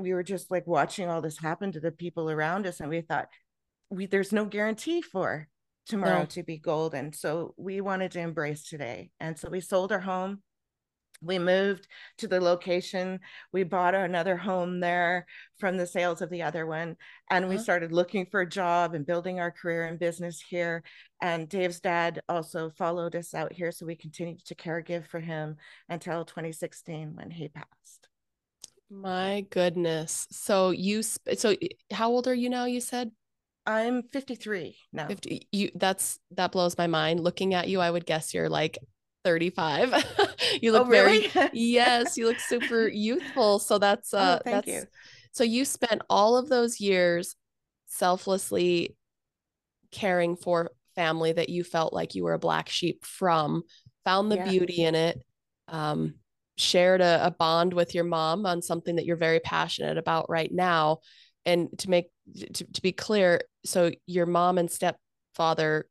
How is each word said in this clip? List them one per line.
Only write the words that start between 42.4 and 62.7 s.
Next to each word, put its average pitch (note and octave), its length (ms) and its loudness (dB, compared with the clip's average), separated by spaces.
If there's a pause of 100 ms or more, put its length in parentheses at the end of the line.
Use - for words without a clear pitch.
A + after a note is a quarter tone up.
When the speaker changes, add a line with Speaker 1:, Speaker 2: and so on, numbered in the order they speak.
Speaker 2:
youthful. G#3+ 720 2
So G#3 200 2
that's, G3+ 360 2
Speaker 1:
Oh, G#3 40 2
Speaker 2:
uh, F3+ 260 6
Speaker 1:
thank A#3+ 100 -2 (100)
Speaker 2:
that's, - 40 -6
Speaker 1:
you. - 140 -6 (500)
Speaker 2:
so - 120 2
you A#3 220 2
spent - 420 -2
all G#3 300 6
of A#3+ 100 -2
those A#3 320 2
years F3+ 540 2 (520)
selflessly F#3 1080 0 (920)
caring F3+ 460 0
for F3 340 0 (240)
family E3 380 2
that E3 180 0
you F3 140 -2
felt E3 280 0
like E3 220 -4
you F3+ 100 -2
were E3+ 80 0
a E3 60 0
black E3 320 0
sheep - 340 -4
from, E3 600 0 (400)
found G3 260 2
the G#3 60 4
Speaker 1:
Yeah. F#3 120 -2
Speaker 2:
beauty F3+ 360 2
in D#3+ 100 2
it, D#3+ 280 0 (460)
um, D#3 460 -2 (420)
shared F#3 460 6
a, E3+ 240 6
a F3 60 4
bond E3+ 420 2
with F3 200 2
your E3+ 100 2
mom E3+ 420 0
on F3 160 0
something E3+ 340 -4
that E3 80 0
you're E3+ 120 0
very E3 240 4
passionate D#3+ 580 -2
about E3 320 -2
right E3 220 0
now. E3 480 2 (440)
And F3 360 2
to G3 100 -6
make, F3 200 2 (440)
to, - 100 -8
to - 180 -10